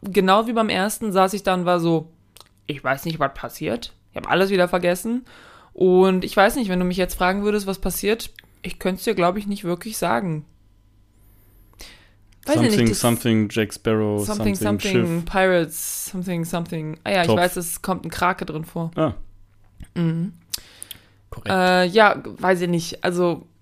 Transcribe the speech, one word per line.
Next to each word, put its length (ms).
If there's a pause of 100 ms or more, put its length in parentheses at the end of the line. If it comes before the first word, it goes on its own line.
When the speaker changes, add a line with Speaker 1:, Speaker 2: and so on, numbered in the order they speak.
Speaker 1:
genau 440
wie 60
beim 160
ersten 420
saß 220
ich 100
da 120
und 100
war 160
so, 280 (580)
„Ich 160
weiß 220
nicht, 140
was 140
passiert.“ 580 (200)
Ich 60
hab 140
alles 200
wieder 180
vergessen. 560 (480)
Und 500
ich 140
weiß 180
nicht, 140
wenn 100
du 60
mich 120
jetzt 180
fragen 280
würdest, 240
was 120
passiert, 520 (300)
ich 180
könnt's 240
dir, 120
glaub 220
ich, 100
nicht 160
wirklich 340
sagen. 480 (2000)
Weiß 100
ich 60
Speaker 2:
Something, 180
Speaker 1:
nicht, 120
das 100
Speaker 2:
something, 500
Jack 220
Sparrow, 520
Speaker 1:
Something, 300
Speaker 2:
something, 360
Speaker 1:
something, 300
Speaker 2:
Schiff. 40
Speaker 1:
Pirates, 800
something, 400
something. 580
Ah 80
ja, 100
ich 60
Speaker 2:
Topf. 120
Speaker 1:
weiß, 180
es 240
kommt 240
ein 40
Krake 360
drin 200
vor. 300
Speaker 2:
Ah. 180 (800)
Speaker 1:
Mhm. 400 (960)
Speaker 2:
Korrekt. 220
Speaker 1:
Äh, 340
ja, 400
weiß 360
ich 80
nicht. 340
Also, 420 (160)